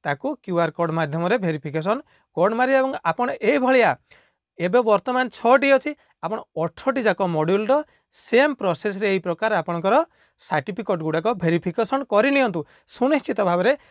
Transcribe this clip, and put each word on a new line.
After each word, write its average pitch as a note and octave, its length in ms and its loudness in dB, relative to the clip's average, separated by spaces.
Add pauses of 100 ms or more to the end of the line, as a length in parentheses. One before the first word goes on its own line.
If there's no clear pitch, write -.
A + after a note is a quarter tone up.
ତାକୁ D3 320 -4
କ୍ୟୁ F#3 240 -8
ଆର୍ E3 120 2
କୋଡ୍ E3 220 -2
ମାଧ୍ୟମରେ E3 460 -2
ଭେରିଫିକେସନ D#3+ 580 -4 (400)
କୋଡ୍ G3 180 2
ମାରିବେ B3+ 240 2
ଏବଂ C4+ 140 0 (120)
ଆପଣ A#3+ 240 0 (120)
ଏଇଭଳିଆ B3 500 2 (680)
ଏବେ F3+ 220 2
ବର୍ତ୍ତମାନ B3 480 2
ଛଅଟି C4 420 2
ଅଛି, C4+ 200 2 (260)
ଆପଣ G3 220 -8 (140)
ଅଠରଟି A#3 500 -4
ଯାକ G#3 220 2
ମଡ୍ୟୁଲର F#3 480 0 (420)
ସେମ୍ C#4 400 2
ପ୍ରୋସେସରେ G3 520 -4
ଏଇ F#3+ 120 2
ପ୍ରକାର F3+ 360 -2
ଆପଣଙ୍କର F3 400 0 (460)
ସାର୍ଟିଫିକେଟ F3+ 580 -4
ଗୁଡ଼ାକ D#3+ 340 -2
ଭେରିଫିକେସନ୍ F3+ 720 -2
କରିନିଅନ୍ତୁ। A#3 560 2 (240)
ସୁନିଶ୍ଚିତ - 560 -2
ଭାବରେ F#3 320 2 (180)